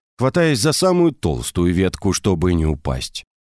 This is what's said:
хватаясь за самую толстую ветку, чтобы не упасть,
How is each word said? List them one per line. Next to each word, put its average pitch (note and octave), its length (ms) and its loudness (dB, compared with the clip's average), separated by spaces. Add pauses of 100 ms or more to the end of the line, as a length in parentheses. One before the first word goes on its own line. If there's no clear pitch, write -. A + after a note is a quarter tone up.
(180)
хватаясь C#3+ 420 0
за D3 140 2
самую F3 400 2
толстую E2+ 600 -2
ветку, F#2 380 0
чтобы F2+ 420 0
не D#2+ 120 2
упасть, C#2 580 -4 (220)